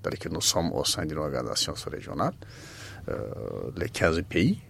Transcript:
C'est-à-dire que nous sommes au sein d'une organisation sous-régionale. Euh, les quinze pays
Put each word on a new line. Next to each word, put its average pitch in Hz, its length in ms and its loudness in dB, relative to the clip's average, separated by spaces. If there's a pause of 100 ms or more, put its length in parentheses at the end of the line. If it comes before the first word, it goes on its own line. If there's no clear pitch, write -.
C'est-à-dire - 180 -2
que - 120 -6
nous 80 100 -2
sommes - 320 4
au 71 120 0
sein - 220 0
d'une 76 120 -2
organisation 67 580 -2
sous-régionale. - 560 -2 (760)
Euh, - 100 -2 (580)
les - 120 0
quinze 85 400 4
pays 107 420 6